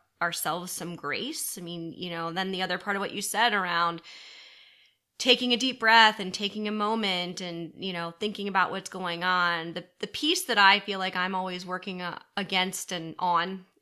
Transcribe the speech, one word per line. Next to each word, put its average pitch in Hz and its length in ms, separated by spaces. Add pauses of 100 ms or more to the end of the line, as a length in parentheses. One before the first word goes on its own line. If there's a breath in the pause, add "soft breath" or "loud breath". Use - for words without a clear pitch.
(220)
ourselves 170 500
some 170 240
grace. 156 640
I 175 40
mean, 170 320
you 180 180
know, 165 200
then 190 200
the 185 100
other 180 160
part 196 200
of - 20
what 202 140
you 202 80
said 214 320
around 170 480 (1160 loud breath)
taking 247 340
a 233 60
deep 254 220
breath 220 400
and 185 140
taking 208 340
a 208 40
moment 202 720
and, 170 340
you 190 160
know, 170 280
thinking 202 280
about 190 240
what's 190 180
going 175 320
on, 175 520
the, 175 100 (160)
the 202 80
piece 320 360
that 220 140
I 202 220
feel 196 200
like 185 160
I'm 185 200
always 185 300
working, 180 360
uh, 175 180 (180)
against 185 560
and 165 260
on 180 460 (160)